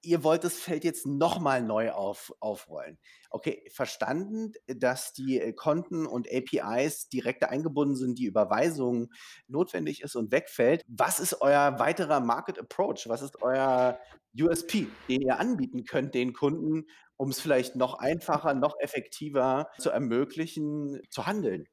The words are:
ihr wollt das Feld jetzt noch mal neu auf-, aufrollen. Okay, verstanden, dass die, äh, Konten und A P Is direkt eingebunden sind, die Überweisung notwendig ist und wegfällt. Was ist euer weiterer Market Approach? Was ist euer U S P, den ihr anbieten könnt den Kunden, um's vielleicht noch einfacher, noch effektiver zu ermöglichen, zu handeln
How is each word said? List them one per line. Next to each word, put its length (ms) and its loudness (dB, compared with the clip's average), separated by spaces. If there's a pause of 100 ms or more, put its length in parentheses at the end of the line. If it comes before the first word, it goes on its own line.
ihr 220 2
wollt 220 4
das 120 -2
Feld 280 -4
jetzt 200 -2
noch 340 2
mal 220 2
neu 300 0
auf-, 480 -6
aufrollen. 580 -8 (340)
Okay, 380 -6
verstanden, 840 -4 (120)
dass 460 -2
die, 300 -2
äh, 100 -2
Konten 540 -2
und 260 -4
A 80 0
P 220 -2 (240)
Is 240 -6
direkt 340 -2
eingebunden 540 0
sind, 200 -2
die 80 -2
Überweisung 880 2 (360)
notwendig 540 -2
ist 140 -10
und 160 -2
wegfällt. 560 2
Was 320 0
ist 220 -2
euer 380 6
weiterer 420 2
Market 360 -2
Approach? 520 -2
Was 120 -2
ist 200 -10
euer 580 4 (400)
U 80 6
S 180 2
P, 220 0 (220)
den 120 2
ihr 160 2
anbieten 460 -2
könnt 320 -2
den 160 0
Kunden, 540 0 (320)
um's 240 -4
vielleicht 340 2
noch 200 0
einfacher, 580 0
noch 260 0
effektiver 880 0 (120)
zu 100 0
ermöglichen, 1200 -2
zu 180 -6
handeln 460 -2